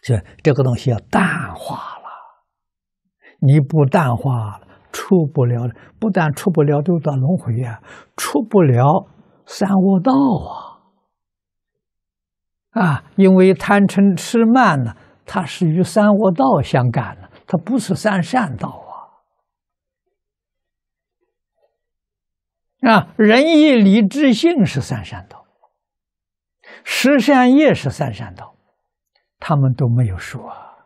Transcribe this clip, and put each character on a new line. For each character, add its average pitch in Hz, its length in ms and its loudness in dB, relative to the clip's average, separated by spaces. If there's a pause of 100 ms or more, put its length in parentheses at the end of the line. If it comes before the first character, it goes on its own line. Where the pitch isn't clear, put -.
这， 110 220 -2 (200)
这 151 100 2
个 135 100 0
东 123 140 0
西 - 140 -2
要 107 80 -2
淡 - 560 -4
化 - 200 -12
了。 - 300 -16 (1300)
你 147 200 4
不 147 260 0
淡 135 300 0
化 113 420 -6
了， - 100 -20 (240)
出 175 360 -2
不 135 180 -2
了， 120 240 -4 (300)
不 220 100 -4
但 160 240 -2
出 - 160 -4
不 160 140 0
了 147 160 0
六 165 200 -2
道 143 160 -4
轮 135 220 0
回 120 260 -6
啊， 117 200 -12 (320)
出 - 280 -6
不 202 200 2
了 139 440 2 (380)
三 - 240 -6
恶 190 300 2
道 262 120 0 (2500)
啊！ 226 100 -2
啊， 156 360 -2
因 190 180 6
为 185 180 4
贪 202 300 0
嗔 196 320 2
痴 226 300 0
慢 220 380 2
呢， 113 120 -8 (300)
它 180 200 -6
是 165 220 -4
与 165 160 0
三 208 280 2
恶 196 200 2
道 240 320 0
相 127 260 0
干 - 320 -6
的， - 80 -20 (160)
它 - 120 -4
不 254 200 -4
是 262 160 -4
三 196 300 -2
善 208 340 -4
道 - 120 -8 (4000)
啊。 262 100 0
啊， 214 280 2
仁 220 260 4
义 311 320 4
礼 208 320 4
智 269 260 2
信 302 320 0
是 131 160 -4
三 110 240 -8
善 92 220 -18
道， - 180 -20 (1400)
十 277 360 0
善 254 340 4
业 269 220 4
是 131 160 -6
三 131 200 -6
善 101 220 -14
道， - 240 -20 (800)
他 - 180 -4
们 135 200 2
都 127 120 -2
没 117 200 0
有 92 100 -6
说 - 320 -16
啊。 - 140 -20 (220)